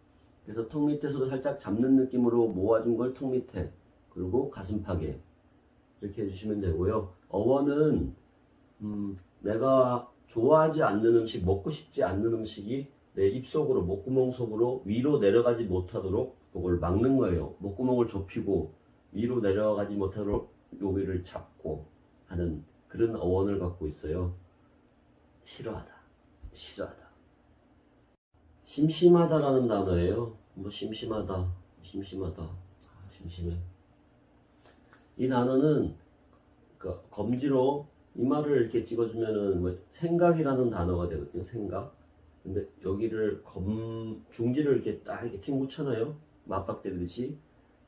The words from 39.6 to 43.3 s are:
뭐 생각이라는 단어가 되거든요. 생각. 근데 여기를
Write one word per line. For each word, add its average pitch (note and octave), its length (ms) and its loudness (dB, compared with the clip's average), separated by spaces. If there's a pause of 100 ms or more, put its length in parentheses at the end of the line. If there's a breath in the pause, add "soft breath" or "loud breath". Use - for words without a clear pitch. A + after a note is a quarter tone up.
뭐 F2+ 160 -2 (100)
생각이라는 D#3+ 800 4
단어가 F2 400 0
되거든요. E2 340 -6
생각. G2 540 -8 (500)
근데 F#2+ 180 -4 (200)
여기를 G#2 580 -2